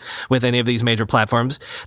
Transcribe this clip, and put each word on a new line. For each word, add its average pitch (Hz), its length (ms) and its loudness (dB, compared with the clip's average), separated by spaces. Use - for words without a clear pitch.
with 127 160 2
any 123 160 2
of 117 60 0
these 120 180 0
major 113 220 2
platforms. 120 520 2